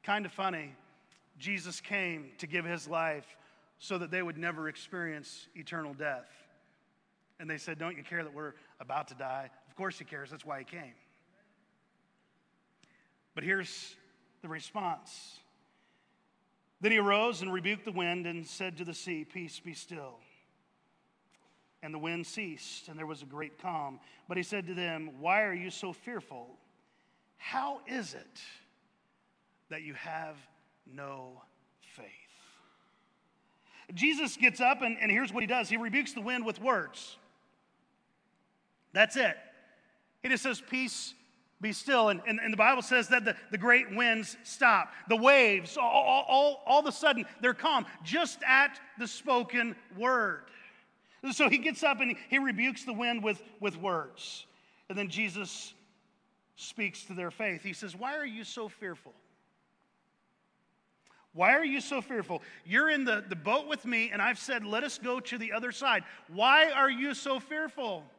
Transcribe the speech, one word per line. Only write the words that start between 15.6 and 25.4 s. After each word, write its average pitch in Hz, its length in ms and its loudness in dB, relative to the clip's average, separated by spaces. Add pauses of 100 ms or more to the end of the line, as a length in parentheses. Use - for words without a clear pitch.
Then 220 100 4
he 220 60 6
arose 202 440 4
and 190 100 -4
rebuked 190 320 -4
the 220 80 -8
wind 175 340 -4
and 170 200 -8
said 185 320 -8
to 180 60 -10
the 170 100 -10
sea, 160 300 -8
"Peace, 170 340 -14
be 170 160 -14
still." 143 400 -14 (1700)
And 156 120 -12
the 156 40 -10
wind 165 280 -4
ceased, - 600 -10
and 156 100 -14
there 156 80 -8
was 151 160 -10
a 143 40 -18
great 147 320 -12
calm. 147 420 -6 (280)
But 180 80 -6
he 180 60 -2
said 190 240 -6
to 180 80 -8
them, 160 440 -4
"Why 180 260 2